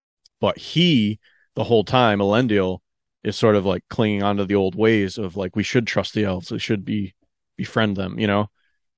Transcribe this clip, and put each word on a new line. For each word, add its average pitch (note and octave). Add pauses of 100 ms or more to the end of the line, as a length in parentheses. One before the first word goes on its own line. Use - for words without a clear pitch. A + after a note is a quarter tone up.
(400)
But -
he, C3 (360)
the A2
whole G#2+
time, A#2
Elendil, G2+ (440)
is G#2+
sort G#2+
of, G2
like, F#2+
clinging G#2
onto G2+
the G2
old F#2+
ways G#2
of, F#2+
like, G#2
"We G#2+
should A2+
trust -
the G#2+
elves. F#2
We A2
should G#2
be, G#2 (420)
befriend G#2
them," F#2+
you G#2+
know? G#2 (480)